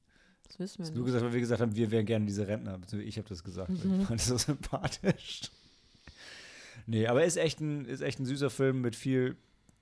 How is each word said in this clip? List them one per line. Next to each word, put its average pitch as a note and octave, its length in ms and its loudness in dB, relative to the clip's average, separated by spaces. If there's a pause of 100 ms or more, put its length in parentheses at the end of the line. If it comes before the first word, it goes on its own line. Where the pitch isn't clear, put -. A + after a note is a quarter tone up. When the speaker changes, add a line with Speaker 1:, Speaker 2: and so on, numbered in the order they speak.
(480)
Speaker 1:
Das - 100 -16
wissen F#3 200 -8
wir F#3 60 -8
Speaker 2:
Hast D#3+ 100 -8
du A#2 40 -2
Speaker 1:
nicht. B2 80 0
Speaker 2:
gesagt, B2 180 4
weil A#2+ 80 0
wir B2 80 2
gesagt A#2 220 2
haben, A2 140 2
wir A2 140 2
wären A2 160 4
gerne G#2+ 200 2
diese G2+ 200 -2
Rentner. G2+ 320 -4
Beziehungsweise G#2 300 -6
ich G#2+ 100 -8
hab G#2 80 -8
das F2+ 180 -10
gesagt, F#2 260 -8
weil F#3 200 0
Speaker 1:
Mhm. F#3+ 120 2
Speaker 2:
ich G3 40 2
fand A2+ 140 0
das - 60 2
so B2 100 4
sympathisch. - 1040 -2 (1400)
Nee, A2+ 200 4
aber B2 180 6
ist E3+ 120 4
echt D#3+ 240 2
ein, D3 240 -2
ist C3 160 -6
echt C#3 180 -2
ein C3+ 80 -2
süßer C#3 240 0
Film C3 300 2
mit A#2+ 160 0
viel C3 400 2 (460)